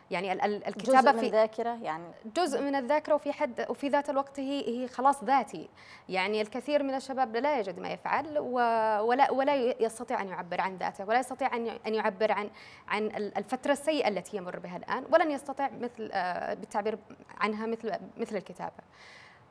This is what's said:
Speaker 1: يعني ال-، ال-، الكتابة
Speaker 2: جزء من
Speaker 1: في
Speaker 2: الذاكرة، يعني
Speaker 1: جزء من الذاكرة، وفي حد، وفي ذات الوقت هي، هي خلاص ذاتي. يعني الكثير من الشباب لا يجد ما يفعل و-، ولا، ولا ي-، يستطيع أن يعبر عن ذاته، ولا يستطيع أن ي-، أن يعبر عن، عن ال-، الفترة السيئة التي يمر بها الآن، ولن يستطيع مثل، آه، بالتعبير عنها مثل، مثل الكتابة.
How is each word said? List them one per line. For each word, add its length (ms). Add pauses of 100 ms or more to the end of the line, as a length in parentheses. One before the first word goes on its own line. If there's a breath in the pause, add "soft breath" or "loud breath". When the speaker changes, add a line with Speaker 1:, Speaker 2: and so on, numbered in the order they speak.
(100)
Speaker 1:
يعني 220
ال-، 80
ال-، 260
الكتابة 340
Speaker 2:
جزء 120
من 80
Speaker 1:
في 60
Speaker 2:
الذاكرة، 560
يعني 220 (320)
Speaker 1:
جزء 260
من 120
الذاكرة، 400
وفي 180
حد، 360
وفي 200
ذات 220
الوقت 300
هي، 280
هي 200
خلاص 360
ذاتي. 440 (400 loud breath)
يعني 320
الكثير 420
من 120
الشباب 420
لا 220
يجد 200
ما 100
يفعل 500
و-، 640
ولا، 300
ولا 260
ي-، 240
يستطيع 420
أن 60
يعبر 320
عن 160
ذاته، 280
ولا 140
يستطيع 380
أن 100
ي-، 200
أن 80
يعبر 380
عن، 180 (380 loud breath)
عن 180
ال-، 320
الفترة 340
السيئة 360
التي 280
يمر 220
بها 180
الآن، 360
ولن 180
يستطيع 400
مثل، 420
آه، 420
بالتعبير 440 (420)
عنها 260
مثل، 260 (240)
مثل 200
الكتابة. 460 (680 loud breath)